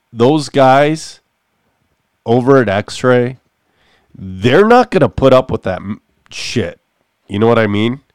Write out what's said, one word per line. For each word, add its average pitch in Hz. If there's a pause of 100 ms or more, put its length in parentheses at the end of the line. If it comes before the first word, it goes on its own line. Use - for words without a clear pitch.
(120)
those 131
guys 143 (1080)
over 127
at 117
X-ray, 123 (800)
they're 104
not 240
gonna 147
put 131
up 131
with 113
that 90
m-, 98 (300)
shit. - (480)
You 98
know 110
what 117
I 110
mean? 110 (140)